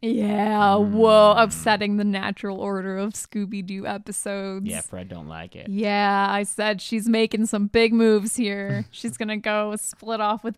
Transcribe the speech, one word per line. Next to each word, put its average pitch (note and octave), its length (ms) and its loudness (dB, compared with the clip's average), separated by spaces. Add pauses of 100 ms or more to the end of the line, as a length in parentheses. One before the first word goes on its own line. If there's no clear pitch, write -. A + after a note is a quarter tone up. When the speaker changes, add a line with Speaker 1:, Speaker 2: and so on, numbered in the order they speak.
Speaker 1:
Yeah, G#3 720 2
whoa, G#3 600 8
Speaker 2:
Mm. F3 80 6
Speaker 1:
upsetting G#3 540 0
the G#3 60 0
natural G3 580 -4
order F#3+ 380 -4
of G#3 140 -4
Scooby-Doo G3 720 -8
episodes. G3 800 -8
Speaker 2:
Yeah, F#3+ 140 -6
Fred - 280 -12
don't E2 180 -12
like D#2+ 280 -14
it. - 140 -16
Speaker 1:
Yeah, G3+ 600 0
I G3+ 140 -2
said G#3 380 -4
she's A3 280 -4
making A3 380 0
some G#3 180 -2
big A3+ 280 4
moves A3 420 4
here. G3+ 520 -4
Speaker 2:
<laughs> - 40 -20
Speaker 1:
She's - 260 -8
gonna G#3+ 200 -6
go G#3+ 400 -2
split A3 440 -6
off G#3+ 220 -2
with A3+ 140 -6